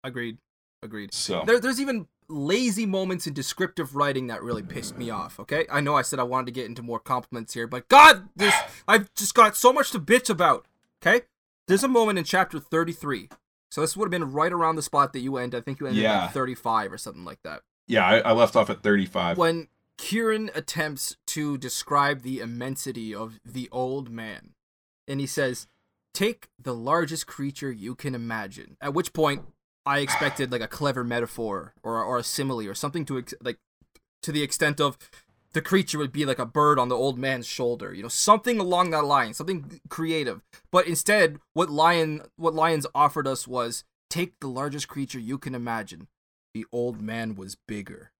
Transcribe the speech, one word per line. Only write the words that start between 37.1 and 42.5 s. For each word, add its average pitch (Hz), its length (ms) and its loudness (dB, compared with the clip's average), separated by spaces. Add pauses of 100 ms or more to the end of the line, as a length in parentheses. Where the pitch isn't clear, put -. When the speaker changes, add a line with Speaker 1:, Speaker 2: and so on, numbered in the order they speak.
Speaker 1:
man's 131 260 -4
shoulder, 120 480 -4
you 92 80 -12
know, 113 60 -10
something 214 520 4
along 180 300 0
that 156 160 0
line, 131 300 2
something 160 440 -8 (100)
creative. 156 520 -4 (300)
But 180 160 4
instead, 170 500 2 (160)
what 170 160 2
Lion, 156 520 4 (160)
what 165 180 0